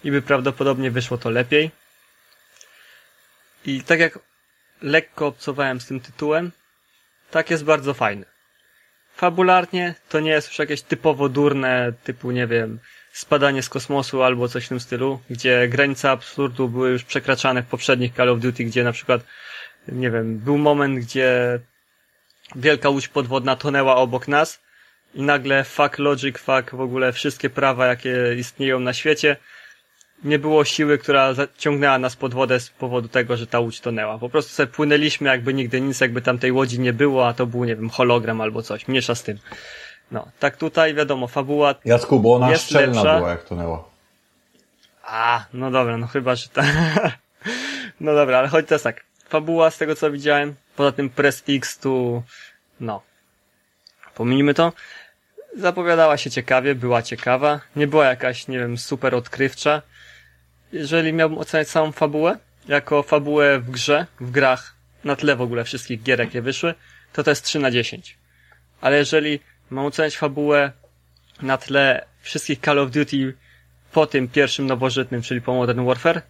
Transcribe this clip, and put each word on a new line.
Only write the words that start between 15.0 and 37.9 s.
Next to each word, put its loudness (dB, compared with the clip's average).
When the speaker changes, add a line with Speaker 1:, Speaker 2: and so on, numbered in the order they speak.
Speaker 1:
gdzie 2
granice 0
absurdu -2
były 0
już -2
przekraczane 0
w -10
poprzednich -2
Call 4
of 2
Duty, -4
gdzie 0
na 0
przykład, 0
nie -4
wiem, -2
był 0
moment, 2
gdzie 0
wielka 2
łódź 0
podwodna -2
tonęła 2
obok 0
nas 0
i -8
nagle 0
fuck -2
logic, -2
fuck -2
w -10
ogóle -2
wszystkie -4
prawa, 0
jakie 0
istnieją -4
na -2
świecie. 0
Nie 2
było 4
siły, 2
która 2
za-, -2
ciągnęła 2
nas -4
pod -6
wodę 2
z -16
powodu -6
tego, -2
że -8
ta -2
łódź -6
tonęła. -6
Po -8
prostu -2
sobie 0
płynęliśmy 0
jakby 0
nigdy -2
nic, -4
jakby 0
tam 0
tej 0
łodzi 0
nie 2
było, 2
a 0
to -2
był, -4
nie -2
wiem, -6